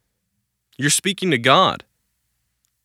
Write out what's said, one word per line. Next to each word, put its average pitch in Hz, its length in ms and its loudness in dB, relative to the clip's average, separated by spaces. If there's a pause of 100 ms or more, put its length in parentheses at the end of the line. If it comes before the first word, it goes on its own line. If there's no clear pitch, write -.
(760)
You're - 140 -2
speaking 185 400 -4
to 147 80 0
God. 131 460 2 (1000)